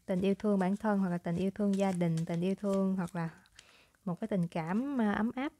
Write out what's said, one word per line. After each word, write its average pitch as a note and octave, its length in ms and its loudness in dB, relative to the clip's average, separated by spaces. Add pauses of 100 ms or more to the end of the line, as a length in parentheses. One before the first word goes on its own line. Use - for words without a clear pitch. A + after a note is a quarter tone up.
Tình F#3 140 0
yêu G3 140 4
thương G3+ 240 0
bản F#3+ 180 2
thân G#3 220 0
hoặc F#3+ 100 2
là F3 100 0
tình E3+ 180 -2
yêu F#3 140 0
thương G3+ 240 0
gia F#3+ 180 2
đình, F3 240 2 (100)
tình E3+ 140 -2
yêu F#3 140 0
thương F#3+ 420 0
hoặc F3+ 200 -4
là E3 120 -2 (760)
một F3 160 -4
cái A3 80 -6
tình F3+ 180 0
cảm, G#3+ 540 -2
à, G#3 120 4
ấm G#3+ 220 2
áp C4+ 260 -4